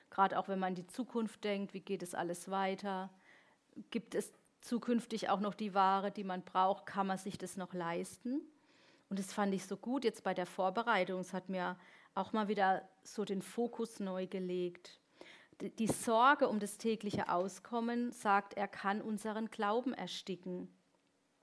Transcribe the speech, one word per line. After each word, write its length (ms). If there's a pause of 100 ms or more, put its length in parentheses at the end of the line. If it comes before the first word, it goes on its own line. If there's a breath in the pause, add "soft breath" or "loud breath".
(120)
Gerade 280
auch, 80
wenn 120
man 100
an 60
die 120
Zukunft 560
denkt, 300
wie 80
geht 220
es 120
alles 340
weiter? 600 (800 soft breath)
Gibt 260
es 160 (300)
zukünftig 640
auch 140
noch 140
die 180
Ware, 360
die 140
man 200
braucht? 420
Kann 220
man 100
sich 200
das 200
noch 160
leisten? 640 (720 soft breath)
Und 100
das 120
fand 220
ich 120
so 120
gut 260
jetzt 220
bei 80
der 120
Vorbereitung. 760
Es 100
hat 160
mir 300 (360 loud breath)
auch 200
mal 160
wieder 400 (140)
so 200
den 180
Fokus 600
neu 260
gelegt. 720 (640 loud breath)
D-, 80
die 180
Sorge 600
um 100
das 180
tägliche 540
Auskommen, 800
sagt 440
er, 120
kann 340
unseren 480
Glauben 440
ersticken. 760 (760)